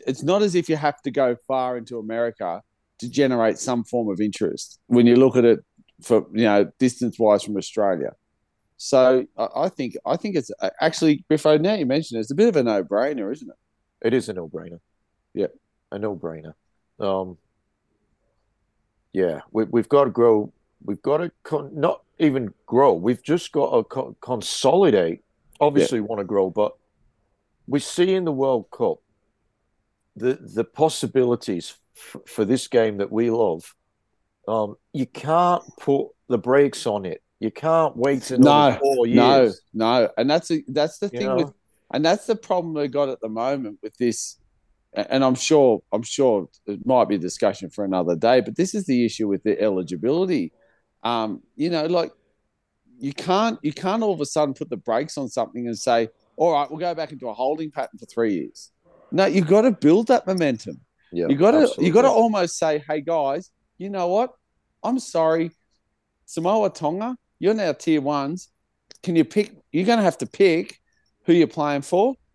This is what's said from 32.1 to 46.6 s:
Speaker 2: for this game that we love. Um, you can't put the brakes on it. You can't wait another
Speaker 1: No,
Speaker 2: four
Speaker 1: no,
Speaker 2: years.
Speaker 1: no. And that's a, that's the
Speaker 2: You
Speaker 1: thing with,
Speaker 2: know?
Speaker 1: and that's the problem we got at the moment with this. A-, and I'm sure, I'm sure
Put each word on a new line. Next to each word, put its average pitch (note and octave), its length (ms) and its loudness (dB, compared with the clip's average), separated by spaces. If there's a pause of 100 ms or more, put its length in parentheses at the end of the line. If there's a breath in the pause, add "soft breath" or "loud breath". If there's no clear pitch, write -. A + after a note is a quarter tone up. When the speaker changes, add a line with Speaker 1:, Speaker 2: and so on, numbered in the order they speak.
Speaker 2:
for - 180 -4
this B2+ 240 0
game A2 300 2
that G2+ 120 -4
we A2+ 200 0
love. G2+ 440 -2 (720)
Um, G#2+ 280 -4 (180)
you C3 140 -4
can't F3 560 0 (180)
put - 280 0 (200)
the B2 80 0
brakes C3 500 0
on G#2 200 -4
it. - 160 -10 (180)
You A2 100 -2
can't D#3+ 460 0
wait C3 340 -2
another C#3 420 6
Speaker 1:
No, - 60 -4
Speaker 2:
four C3+ 280 2
Speaker 1:
no, B2 380 6
Speaker 2:
years. G2+ 180 0 (100)
Speaker 1:
no. A2+ 460 2
And B2 100 0
that's D#3+ 220 0
a, D#3 180 -2
that's D3 300 -2
the G3+ 140 -6
Speaker 2:
You A#2+ 60 -8
Speaker 1:
thing C3 180 -2
with, - 100 0
Speaker 2:
know? - 80 -18 (380)
Speaker 1:
and D#3 120 -2
that's F3+ 220 0
the A3 100 0
problem F3 380 -4
we C#3+ 140 -2
got C#3 200 -2
at B2+ 120 -8
the A2+ 80 -8
moment A#2 540 -6
with G#2+ 140 -14
this. - 420 -4 (560)
A-, - 180 -6
and C3+ 120 2
I'm B2+ 100 2
sure, C3 480 4 (100)
I'm A2+ 100 -4
sure A2+ 460 0 (180)